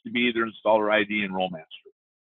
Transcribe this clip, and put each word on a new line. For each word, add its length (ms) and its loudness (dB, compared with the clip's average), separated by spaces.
to 60 -12
be 200 0
their 140 -2
installer 480 2
I 100 4
D 200 -2
in 80 -6
Rollmaster. 340 -4